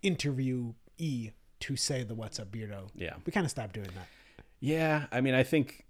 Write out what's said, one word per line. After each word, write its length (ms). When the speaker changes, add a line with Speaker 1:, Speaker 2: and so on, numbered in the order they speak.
Speaker 1:
interviewee 1300
to 160
say 280
the 120
"What's 240
Up 100
Beardo." 460
Speaker 2:
Yeah. 200
Speaker 1:
We 80
kinda 160
stopped 240
doing 200
that. 140
Speaker 2:
Yeah, 500
I 80
mean, 140
I 100
think 460